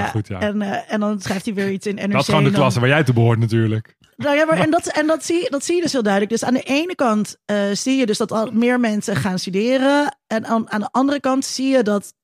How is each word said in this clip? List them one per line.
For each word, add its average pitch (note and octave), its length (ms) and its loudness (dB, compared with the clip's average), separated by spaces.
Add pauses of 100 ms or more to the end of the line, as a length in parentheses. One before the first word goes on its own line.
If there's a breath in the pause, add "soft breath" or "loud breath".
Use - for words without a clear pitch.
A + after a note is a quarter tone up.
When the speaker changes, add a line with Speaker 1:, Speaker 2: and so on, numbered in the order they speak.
Speaker 1:
ja. - 20 -4
Speaker 2:
goed, G#2+ 200 -4
ja. F#2+ 120 -6
Speaker 1:
En, G#2+ 220 -2
eh, - 320 -6
en G#3+ 60 -2
dan G#3 220 -2
schrijft F#3 240 -6
hij A3+ 80 -4
weer G3 180 -2
iets G3 160 -6
in G3+ 80 -4
N - 40 -10
R G3 80 -4
C. G3+ 40 -2
Speaker 2:
Dat G#3 100 2
is - 40 0
gewoon - 160 2
de C#3+ 60 4
Speaker 1:
en C3+ 40 2
dan D3 100 2
Speaker 2:
klasse B2+ 180 2
waar A#2+ 100 4
jij D3+ 140 4
toe B2+ 100 2
behoort A#2 260 4
natuurlijk. A2 560 0 (220)
Speaker 1:
Nou C#4+ 180 0
ja, D#4 100 4
maar D#4+ 140 2
en D#4 120 2
dat, E4+ 160 0
en D4+ 200 0
dat D#4 180 0
zie, F4 240 -2
dat C#4 140 -4
zie E4+ 120 -2
je F4 60 0
dus D#4 100 -2
heel B3+ 120 0
duidelijk. G3+ 300 2
Dus A3+ 100 -2
aan B3 100 0
de C4 100 2
ene E4 320 -2
kant, G#3+ 500 0
eh, G#3 120 -2 (140)
zie C4 260 0
je C4 80 2
dus G3+ 120 0
dat G#3+ 140 -2
al A3 200 -2
meer A#3+ 280 2
mensen G#3+ 360 -2
gaan F#3 240 -2
studeren. C4 800 0 (100)
En A3 180 -4
aan, A3+ 260 -2
aan G#3+ 80 -2
de G3+ 120 -4
andere C#4 280 0
kant C4 260 0
zie C4 220 -4
je C4 160 4
dat, G3+ 300 -2 (100)